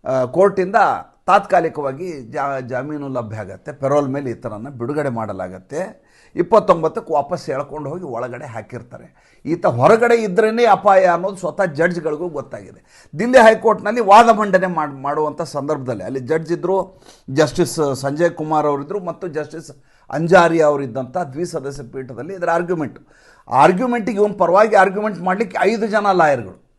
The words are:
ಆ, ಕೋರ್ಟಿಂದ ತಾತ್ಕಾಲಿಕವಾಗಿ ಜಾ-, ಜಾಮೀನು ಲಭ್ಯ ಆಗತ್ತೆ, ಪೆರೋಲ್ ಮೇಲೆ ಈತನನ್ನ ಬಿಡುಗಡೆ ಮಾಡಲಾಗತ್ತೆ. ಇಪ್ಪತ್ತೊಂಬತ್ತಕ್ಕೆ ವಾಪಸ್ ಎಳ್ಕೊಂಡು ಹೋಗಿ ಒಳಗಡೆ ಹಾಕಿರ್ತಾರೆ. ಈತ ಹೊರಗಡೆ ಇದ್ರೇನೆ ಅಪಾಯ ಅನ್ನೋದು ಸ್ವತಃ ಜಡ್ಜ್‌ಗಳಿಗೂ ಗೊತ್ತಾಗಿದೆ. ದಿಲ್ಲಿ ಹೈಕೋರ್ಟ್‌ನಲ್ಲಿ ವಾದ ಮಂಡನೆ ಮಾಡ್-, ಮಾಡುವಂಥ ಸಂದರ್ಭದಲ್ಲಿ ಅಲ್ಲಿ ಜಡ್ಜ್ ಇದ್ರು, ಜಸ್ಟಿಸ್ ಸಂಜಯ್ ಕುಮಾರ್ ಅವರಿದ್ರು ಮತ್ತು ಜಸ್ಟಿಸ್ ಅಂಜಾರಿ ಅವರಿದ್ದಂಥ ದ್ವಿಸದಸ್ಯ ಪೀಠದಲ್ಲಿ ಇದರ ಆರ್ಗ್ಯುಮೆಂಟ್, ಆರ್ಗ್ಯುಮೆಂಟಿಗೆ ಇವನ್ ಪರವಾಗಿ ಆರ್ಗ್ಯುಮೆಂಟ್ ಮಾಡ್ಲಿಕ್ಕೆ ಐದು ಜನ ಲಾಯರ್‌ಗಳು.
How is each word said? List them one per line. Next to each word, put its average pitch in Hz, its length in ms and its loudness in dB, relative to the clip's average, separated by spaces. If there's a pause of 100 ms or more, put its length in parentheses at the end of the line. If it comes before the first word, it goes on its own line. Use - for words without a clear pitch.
ಆ, 131 200 0
ಕೋರ್ಟಿಂದ 190 520 0 (500)
ತಾತ್ಕಾಲಿಕವಾಗಿ 160 920 0
ಜಾ-, 135 480 -6
ಜಾಮೀನು 139 400 -8
ಲಭ್ಯ 120 280 -8
ಆಗತ್ತೆ, 98 360 -14
ಪೆರೋಲ್ 139 360 0
ಮೇಲೆ 135 220 -6
ಈತನನ್ನ 107 380 -10
ಬಿಡುಗಡೆ 143 400 -4
ಮಾಡಲಾಗತ್ತೆ. 110 1000 -8 (300)
ಇಪ್ಪತ್ತೊಂಬತ್ತಕ್ಕೆ 170 760 2
ವಾಪಸ್ 151 380 -4
ಎಳ್ಕೊಂಡು 143 400 -8
ಹೋಗಿ 180 140 -10
ಒಳಗಡೆ 123 420 -10
ಹಾಕಿರ್ತಾರೆ. 117 1000 -18
ಈತ 170 200 -2
ಹೊರಗಡೆ 202 480 4
ಇದ್ರೇನೆ 220 500 2
ಅಪಾಯ 190 400 6
ಅನ್ನೋದು 180 320 0
ಸ್ವತಃ 180 280 -4
ಜಡ್ಜ್‌ಗಳಿಗೂ 165 640 -2
ಗೊತ್ತಾಗಿದೆ. - 800 -14 (100)
ದಿಲ್ಲಿ 247 200 4
ಹೈಕೋರ್ಟ್‌ನಲ್ಲಿ 220 640 4
ವಾದ 220 280 8
ಮಂಡನೆ 202 380 2
ಮಾಡ್-, 151 360 -6
ಮಾಡುವಂಥ 151 400 -4
ಸಂದರ್ಭದಲ್ಲಿ 135 640 -6
ಅಲ್ಲಿ 131 160 -6
ಜಡ್ಜ್ 156 320 -4
ಇದ್ರು, 175 500 -4 (280)
ಜಸ್ಟಿಸ್ 147 640 0
ಸಂಜಯ್ 147 360 -2
ಕುಮಾರ್ 156 360 -2
ಅವರಿದ್ರು 147 380 -4
ಮತ್ತು 175 240 -10
ಜಸ್ಟಿಸ್ 151 420 -10 (400)
ಅಂಜಾರಿ 165 500 4
ಅವರಿದ್ದಂಥ 139 580 0
ದ್ವಿಸದಸ್ಯ 143 640 -8
ಪೀಠದಲ್ಲಿ 131 520 -12
ಇದರ 175 160 -4
ಆರ್ಗ್ಯುಮೆಂಟ್, 170 480 -2 (520)
ಆರ್ಗ್ಯುಮೆಂಟಿಗೆ 196 680 2
ಇವನ್ 208 200 0
ಪರವಾಗಿ 202 380 4
ಆರ್ಗ್ಯುಮೆಂಟ್ 196 440 2
ಮಾಡ್ಲಿಕ್ಕೆ 185 400 -2
ಐದು 214 260 0
ಜನ 208 260 0
ಲಾಯರ್‌ಗಳು. 139 540 0 (120)